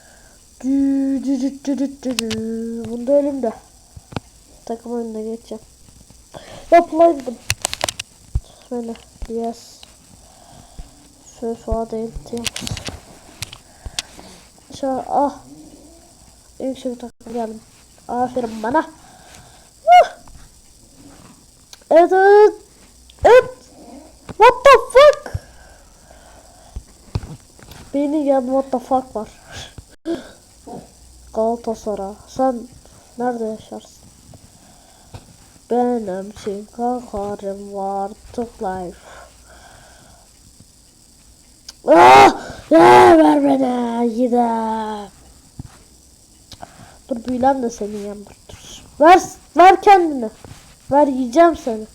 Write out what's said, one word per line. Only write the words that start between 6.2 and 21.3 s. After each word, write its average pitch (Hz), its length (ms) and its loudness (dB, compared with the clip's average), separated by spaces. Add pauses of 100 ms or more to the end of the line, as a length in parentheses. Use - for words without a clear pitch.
Yapılaydım. 320 640 2 (1400)
Böyle. 233 220 -10 (360)
Yes. 226 280 -10 (1800)
Söz 233 180 -10
falan 226 320 -8
değil. 226 220 -10 (180)
Temiz. 233 200 -10 (2250)
Şu 269 100 -6
an, 262 200 -8
ah. 285 260 -4 (1200)
En - 80 -10
yüksek 247 320 -10
takım 226 340 -18
geldim. 220 280 -10 (460)
Aferin 240 560 -6
bana. 269 180 0 (1000)
Huh. 679 340 6 (1700)